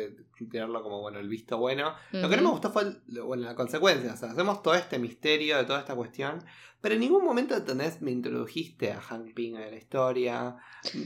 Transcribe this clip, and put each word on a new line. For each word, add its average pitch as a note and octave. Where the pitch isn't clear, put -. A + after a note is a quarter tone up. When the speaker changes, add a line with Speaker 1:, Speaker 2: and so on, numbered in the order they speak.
Speaker 1:
eh, G2+
tirarlo A2+
como, G#2
bueno, G#2
el G2+
visto A2+
bueno. C3+
Lo F#3
que G3
no C4
me F4
Speaker 2:
Ujú. D#4+
Speaker 1:
gustó -
fue G#3
el, -
lo, A#2
bueno, B2
la A#2+
consecuencia. C3
O -
sea, A#2
hacemos G3
todo E3+
este E3+
misterio D3+
de B2+
toda C#3
esta C#3
cuestión, C#3
pero G#3+
en A3+
ningún F4+
momento, C4
¿entendés? D#3
Me C#3+
introdujiste B2
a -
Hank A2+
Pym A#2
en A2
la A2+
historia. B2